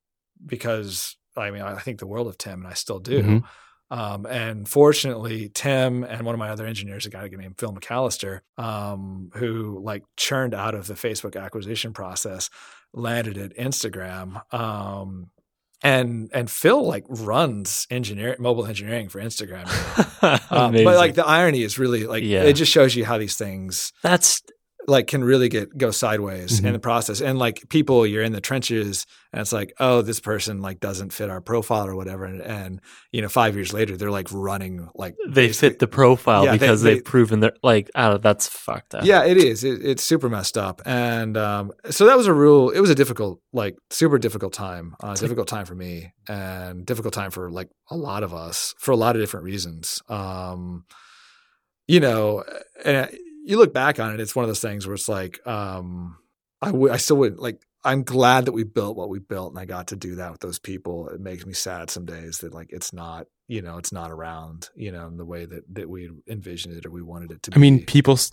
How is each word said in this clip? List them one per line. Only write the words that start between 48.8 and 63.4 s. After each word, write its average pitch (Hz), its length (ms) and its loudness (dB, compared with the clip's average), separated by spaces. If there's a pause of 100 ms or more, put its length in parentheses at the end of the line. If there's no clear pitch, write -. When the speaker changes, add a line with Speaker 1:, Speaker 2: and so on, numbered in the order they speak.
Speaker 1:
a 123 60 4
lot 113 180 2
of 110 60 0
different 95 240 -6
reasons. 85 640 -8
Um, 90 720 -10 (1040)
you 170 140 8
know, 107 420 2 (400)
and 139 260 2 (360)
you 143 120 0
look 151 160 8
back 135 260 0
on 110 140 -4
it, 110 80 -8
it's 104 160 -8
one 123 60 0
of 113 40 -2
those 107 140 -4
things 101 260 -8
where 101 60 -6
it's - 160 -6
like, 95 360 -6
um, 90 720 -8 (440)
I 196 60 -4
w-, 135 260 4
I - 20 0
still 147 220 2
wouldn't, 107 240 2
like, 117 200 -8 (220)
I'm 131 200 0
glad 127 420 4
that 127 80 -2
we 113 100 -2
built 104 320 -4
what 92 140 -8
we 98 100 -8
built 92 320 -10
and 92 80 -14
I 95 60 -12
got 90 220 -12
to 107 100 -12
do 92 180 -12
that 90 160 -12
with 82 80 -20
those 87 200 -12
people. 87 500 -10
It 87 100 -14
makes 92 260 -14
me 95 60 -16
sad 87 380 -10
some 87 160 -10
days 82 320 -14
that, 82 160 -14
like, 82 180 -18
it's 90 220 -12
not, 85 340 -16 (220)